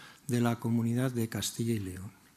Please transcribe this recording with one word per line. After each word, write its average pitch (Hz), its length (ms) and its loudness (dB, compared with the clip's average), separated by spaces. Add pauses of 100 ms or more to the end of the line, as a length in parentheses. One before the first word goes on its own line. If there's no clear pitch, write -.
(300)
de 120 100 2
la 117 220 2
Comunidad 117 500 2
de 117 160 0
Castilla 113 460 -2
y 110 60 0
León. 92 440 -10 (140)